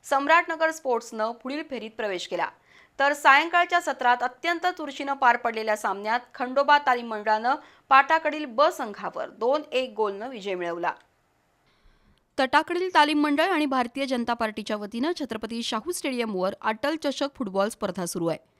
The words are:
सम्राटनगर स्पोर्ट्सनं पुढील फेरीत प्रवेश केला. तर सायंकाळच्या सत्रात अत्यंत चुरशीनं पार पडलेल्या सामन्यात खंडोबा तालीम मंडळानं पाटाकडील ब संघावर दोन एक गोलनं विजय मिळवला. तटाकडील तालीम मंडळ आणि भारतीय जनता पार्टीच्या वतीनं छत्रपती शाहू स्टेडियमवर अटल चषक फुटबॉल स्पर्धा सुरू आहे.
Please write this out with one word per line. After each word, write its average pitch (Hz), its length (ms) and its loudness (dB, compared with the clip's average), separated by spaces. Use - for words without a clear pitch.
सम्राटनगर 320 680 2
स्पोर्ट्सनं 233 600 -4
पुढील 262 380 -8
फेरीत 220 280 -10
प्रवेश 196 300 -4
केला. 170 200 -2
तर 285 140 4
सायंकाळच्या 339 680 6
सत्रात 247 400 2
अत्यंत 330 460 -4
चुरशीनं 285 460 -4
पार 240 240 4
पडलेल्या 220 380 -2
सामन्यात 214 440 -2
खंडोबा 269 420 2
तालीम 247 300 0
मंडळानं 220 480 0
पाटाकडील 302 560 4
ब 247 180 0
संघावर 233 680 -4
दोन 277 320 0
एक 247 260 -2
गोलनं 208 320 -2
विजय 202 260 -6
मिळवला. 175 380 -4
तटाकडील 320 560 2
तालीम 294 260 6
मंडळ 294 220 2
आणि 330 220 2
भारतीय 262 400 -2
जनता 240 280 -2
पार्टीच्या 214 440 -4
वतीनं 233 420 -4
छत्रपती 226 440 -6
शाहू 240 280 -4
स्टेडियमवर 220 720 -2
अटल 247 420 -2
चषक 285 320 -2
फुटबॉल 196 340 -2
स्पर्धा 185 360 -6
सुरू 170 220 -4
आहे. 156 120 -2